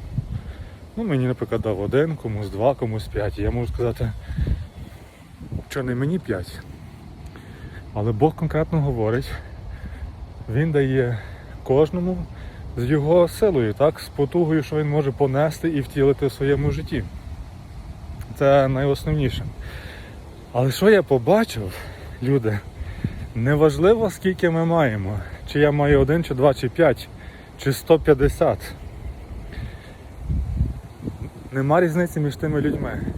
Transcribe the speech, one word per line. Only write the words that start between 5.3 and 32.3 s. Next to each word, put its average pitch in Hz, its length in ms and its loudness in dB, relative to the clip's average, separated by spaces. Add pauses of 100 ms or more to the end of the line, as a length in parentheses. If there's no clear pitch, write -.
що 139 140 -6
не 127 120 -2
мені 143 240 0
п'ять. - 420 -6 (1300)
Але 107 180 0
Бог 139 220 4
конкретно 156 460 0
говорить, 123 500 0 (1200)
Він 156 200 2
дає 131 460 2 (440)
кожному 175 540 2 (600)
з 123 80 -2
його 156 440 6
силою, 143 460 2
так, 151 260 4
з - 80 -12
потугою, 160 540 2
що - 140 -4
він 151 120 0
може 147 240 2
понести 147 560 2
і 151 120 0
втілити 139 460 2
в 131 60 0
своєму 139 380 0
житті. 135 340 -4 (1300)
Це 139 300 6
найосновніше. 139 760 0 (1080)
Але 127 180 2
що 190 200 4
я 202 120 8
побачив, 131 720 2 (500)
люди, 117 360 2 (760)
неважливо, 156 760 4
скільки 185 400 0
ми 165 140 2
маємо, 107 540 2 (340)
чи 143 80 2
я 147 100 6
маю 143 300 6
один, 151 240 4
чи 147 100 -4
два, 131 200 6
чи - 140 0
п'ять, 151 400 4 (500)
чи 135 140 0
сто 160 260 4
п'ятдесят. 143 600 4 (3000)
Нема 139 280 4
різниці 170 400 2
між 147 160 0